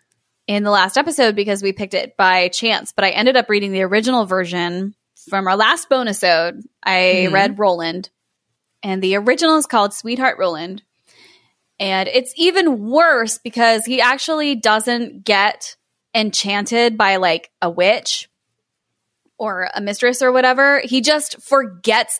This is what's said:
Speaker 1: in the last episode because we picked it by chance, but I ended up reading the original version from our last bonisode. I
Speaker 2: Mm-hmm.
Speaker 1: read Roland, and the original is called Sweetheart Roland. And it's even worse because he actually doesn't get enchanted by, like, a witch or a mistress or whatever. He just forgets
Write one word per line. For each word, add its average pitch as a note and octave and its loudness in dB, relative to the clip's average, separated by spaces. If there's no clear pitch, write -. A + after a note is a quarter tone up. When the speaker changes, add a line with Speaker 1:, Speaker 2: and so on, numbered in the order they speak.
Speaker 1:
in G#3 -2
the G#3 0
last F#3+ 2
episode C#4+ 2
because G3+ -2
we G3 -2
picked G3 -8
it F3 -6
by F#3 4
chance, G#3+ -4
but G3 0
I F#3+ 0
ended B3+ 2
up A#3 0
reading G3+ -2
the F#3+ -2
original A3 0
version F3+ -4
from G3 -4
our F#3 2
last A#3+ 2
bonisode. F#3+ 0
I F#3 2
Speaker 2:
Mm-hmm. F3+ 0
Speaker 1:
read G3+ 0
Roland, F3 -2
and F#3+ -4
the F#3+ 0
original D4+ 2
is D4+ 0
called G3+ 0
Sweetheart B3 -4
Roland. F3 -6
And F#3+ -2
it's B3 -2
even E4 0
worse C4+ 2
because A3+ 0
he A#3+ 0
actually C#4+ 0
doesn't A3 -2
get - 0
enchanted G#3+ -2
by, G3 2
like, F3 0
a F3 0
witch - 0
or F#3+ -6
a G3+ -6
mistress B3 0
or B3+ 4
whatever. C4 4
He B3 -2
just D4 -2
forgets C4+ 0